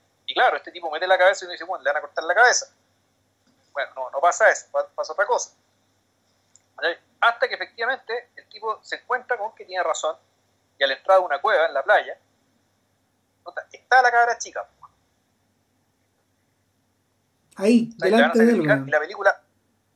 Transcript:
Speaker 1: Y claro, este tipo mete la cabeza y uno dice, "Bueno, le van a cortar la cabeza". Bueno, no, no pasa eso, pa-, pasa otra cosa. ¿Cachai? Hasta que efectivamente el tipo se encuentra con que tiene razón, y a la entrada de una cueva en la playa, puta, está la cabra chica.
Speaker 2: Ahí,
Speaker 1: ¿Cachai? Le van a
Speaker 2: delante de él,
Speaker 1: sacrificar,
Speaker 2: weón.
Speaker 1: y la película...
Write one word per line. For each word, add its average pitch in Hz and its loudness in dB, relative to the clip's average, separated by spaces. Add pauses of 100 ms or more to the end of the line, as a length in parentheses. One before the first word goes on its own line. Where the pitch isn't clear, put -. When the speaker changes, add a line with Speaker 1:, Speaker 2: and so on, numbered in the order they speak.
(280)
Speaker 1:
Y 143 -10
claro, 233 2
este - -16
tipo 170 -12
mete 165 -6
la 185 4
cabeza 190 2
y 180 -12
uno 175 -14
dice, 160 -14
"Bueno, 175 -10
le 139 -2
van 147 -2
a 151 -6
cortar - -10
la - 6
cabeza". - 4 (1080)
Bueno, 135 -8
no, 131 -10
no 139 -8
pasa 170 4
eso, - -2
pa-, 143 -2
pasa 151 -10
otra - -2
cosa. 170 -2 (1200)
¿Cachai? 165 -6 (240)
Hasta 233 0
que 202 -10
efectivamente 240 -8
el - -20
tipo 214 -10
se - -12
encuentra 247 -6
con 214 -10
que 208 -20
tiene 185 -6
razón, 160 -4 (600)
y 139 -4
a 139 2
la 135 -4
entrada 190 2
de 180 2
una 147 -4
cueva 180 2
en 147 -8
la 135 -4
playa, 156 0 (1300)
puta, - -16
está - 2
la 247 2
cabra 240 2
chica. 196 -12 (3000)
Speaker 2:
Ahí, 208 2
Speaker 1:
¿Cachai? 185 0
Le 220 4
van - 4
a - -2
Speaker 2:
delante 233 2
de 226 6
él, 233 6
Speaker 1:
sacrificar, 190 2
Speaker 2:
weón. 135 -10
Speaker 1:
y 139 -14
la 151 2
película... 196 -2 (540)